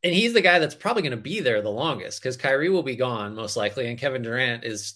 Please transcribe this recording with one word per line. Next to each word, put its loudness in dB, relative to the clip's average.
And 2
he's 4
the 6
guy 6
that's 2
probably 0
gonna -2
be -6
there 2
the -4
longest, -4
'cause -4
Kyrie 2
will 4
be -4
gone -2
most -6
likely, -2
and -6
Kevin -4
Durant -2
is, -8